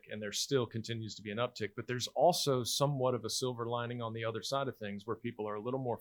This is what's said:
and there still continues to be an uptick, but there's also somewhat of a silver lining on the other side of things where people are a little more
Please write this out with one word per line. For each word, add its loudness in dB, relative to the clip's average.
and -6
there -4
still 2
continues -4
to -14
be -6
an -4
uptick, -2
but -6
there's -2
also 4
somewhat 2
of -2
a -2
silver -2
lining -2
on -4
the -4
other -2
side 0
of -6
things -6
where -2
people -4
are -2
a -4
little -2
more -2